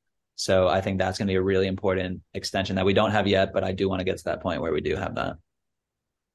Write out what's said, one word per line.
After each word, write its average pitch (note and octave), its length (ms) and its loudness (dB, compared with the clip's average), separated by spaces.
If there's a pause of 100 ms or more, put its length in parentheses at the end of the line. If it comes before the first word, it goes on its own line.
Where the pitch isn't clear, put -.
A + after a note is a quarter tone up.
(360)
So F#2 320 2
I F2+ 140 2
think G2 160 -2
that's F#2 200 -2
gonna G2+ 120 -2
be F#2+ 60 2
a F#2 60 2
really F#2+ 260 2
important F#2 540 -2 (120)
extension F#2+ 420 -4
that F#2 100 2
we G2+ 80 2
don't G#2+ 180 4
have G#2 160 2
yet, G2 260 4
but G2 100 0
I F#2+ 80 -2
do F#2+ 180 0
wanna F#2 140 -2
get F2+ 140 -2
to - 80 -14
that E2+ 160 -4
point E2+ 200 -2
where D#2+ 120 -2
we - 80 0
do - 140 -2
have - 200 -6
that. - 220 -4 (960)